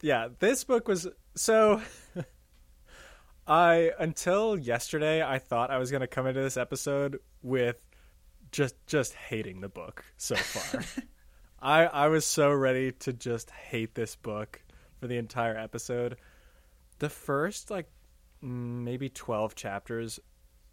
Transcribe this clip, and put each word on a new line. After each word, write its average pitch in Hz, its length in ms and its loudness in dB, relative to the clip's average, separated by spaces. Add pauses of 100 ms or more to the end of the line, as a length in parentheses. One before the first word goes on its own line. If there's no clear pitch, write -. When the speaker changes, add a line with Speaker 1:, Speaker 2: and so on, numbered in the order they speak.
Speaker 1:
yeah. 120 280 2 (100)
This 247 260 2
book 240 240 0
was, 185 180 -2 (280)
so, 220 480 4 (320)
<laughs> - 1300 -18
I, 170 520 6
until 190 600 0
yesterday, 151 640 0
I 135 160 0
thought 127 320 -2
I 135 80 -2
was 127 120 -2
gonna 135 160 -2
come 131 200 -4
into 131 160 -2
this 135 140 -2
episode 139 640 -2 (220)
with 123 340 0 (760)
just, 139 220 0 (120)
just 143 280 0
hating 98 480 -8
the 101 60 -8
book - 360 -16 (120)
so - 200 -4
far. - 460 -4 (400)
Speaker 2:
<laughs> - 400 -20
Speaker 1:
I, 156 240 8
I 147 220 4
was 156 180 4
so 143 260 4
ready 131 400 2
to - 220 -6
just 117 360 -6
hate - 440 -6
this 113 220 -6
book 107 460 -10 (360)
for 127 80 -10
the 120 120 -4
entire 113 380 -2
episode. 120 600 -6 (840)
The 147 120 -4
first, 151 600 -4
like, 180 200 -8 (520)
maybe 123 680 -6
twelve 110 440 -4
chapters 113 640 -8 (540)